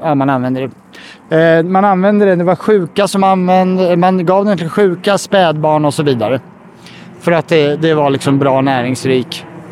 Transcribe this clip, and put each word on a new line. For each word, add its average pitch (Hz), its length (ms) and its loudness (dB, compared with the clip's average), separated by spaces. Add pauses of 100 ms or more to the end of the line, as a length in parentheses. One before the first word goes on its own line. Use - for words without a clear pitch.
ja, 156 120 -2
man 135 140 0
använde 127 400 -4 (600)
det. 160 80 0 (200)
Eh, 165 60 2
man 190 220 0
använde 202 400 2
det, 185 100 2
det 175 80 -2
var 175 120 0
sjuka 196 520 0
som 196 160 -2
använde, 185 760 2
man 185 280 0
gav 190 200 2
den 208 120 0
till 165 120 -6
sjuka, 190 480 0
spädbarn 151 680 0
och 143 80 0
så 160 100 -4
vidare. 127 360 -2 (800)
För - 120 -2
att 160 160 0
det, 147 280 2
det 160 180 0
var 147 160 0
liksom 139 300 0
bra 135 220 0
näringsrik 127 840 -2 (260)